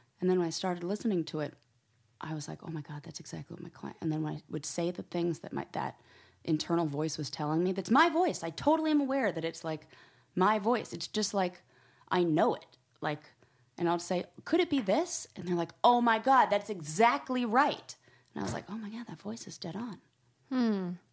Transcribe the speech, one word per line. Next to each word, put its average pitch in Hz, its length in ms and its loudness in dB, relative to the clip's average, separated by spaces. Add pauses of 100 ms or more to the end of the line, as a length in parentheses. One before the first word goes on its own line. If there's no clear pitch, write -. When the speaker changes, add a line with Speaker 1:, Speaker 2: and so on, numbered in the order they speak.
(220)
Speaker 1:
And 185 80 2
then 185 80 4
when 175 100 2
I 160 40 -4
started 175 320 -4
listening 190 420 0
to 156 160 -6
it, 143 140 -6 (680)
I 160 140 -6
was 147 120 -8
like, 156 160 -8
"Oh 160 80 -10
my 151 100 -6
God, 147 220 -12
that's - 160 -14
exactly - 360 -12
what - 80 -14
my - 60 -14
client," - 320 -12
and 156 100 0
then 156 120 -2
when 151 120 -4
I 151 140 -10
would 151 160 -6
say 170 260 -2
the 185 120 -8
things 170 360 -2
that - 120 -14
my, - 220 -4
that 127 260 -6 (460)
internal 165 400 0
voice 151 320 -4
was 147 120 -6
telling 156 340 0
me, 185 100 2
that's 190 180 -2
my 311 180 6
voice. 320 340 0
I 170 60 -4
totally 311 420 2
am 294 80 4
aware 262 320 0
that 160 140 -4
it's, 160 180 -6
like, 160 240 -6 (480)
my 202 240 4
voice. 220 320 0
It's - 160 -8
just, - 260 -2
like, 185 280 0 (500)
I 180 120 4
know 170 300 4
it. - 120 -10 (340)
Like, 151 220 -4 (560)
and 170 100 0
I'll 170 120 4
say, 180 260 -2 (200)
"Could 349 140 2
it 349 100 2
be 277 120 0
this?" 233 540 0
And 170 120 -10
they're 180 80 0
like, 170 180 -2 (100)
"Oh 240 180 8
my 220 180 4
God, 247 300 6
that's 202 200 0
exactly 226 760 2
right." 233 500 0 (380)
And - 80 -6
I - 20 -4
was 175 100 -4
like, - 160 -6
"Oh 208 80 -8
my 208 120 -8
God, 226 180 -10
that 165 140 -12
voice 220 260 -10
is 170 100 -14
dead 170 180 -8
on." 220 240 -10 (500)
Speaker 2:
Hmm. 220 400 0 (240)